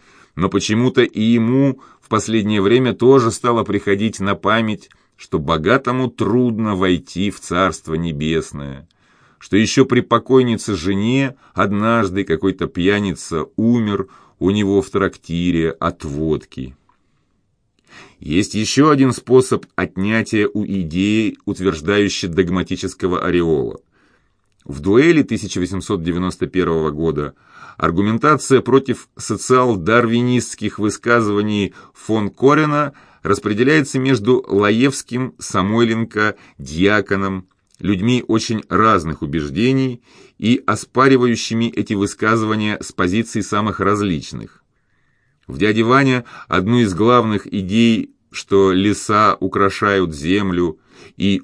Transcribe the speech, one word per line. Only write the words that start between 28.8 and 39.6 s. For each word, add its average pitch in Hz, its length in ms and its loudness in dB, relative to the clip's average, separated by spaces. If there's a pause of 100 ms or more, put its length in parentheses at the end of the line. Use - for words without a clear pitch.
социал-дарвинистских 117 1600 0
высказываний 104 920 0 (200)
фон 107 360 -2
Корена 147 640 2 (300)
распределяется 123 760 0
между 127 480 0
Лаевским, 120 880 0
Самойленко, 107 1000 -2 (220)
Дьяконом, 95 920 -2 (320)
людьми 104 480 0
очень 113 400 -2
разных 92 540 0
убеждений 101 800 -2 (360)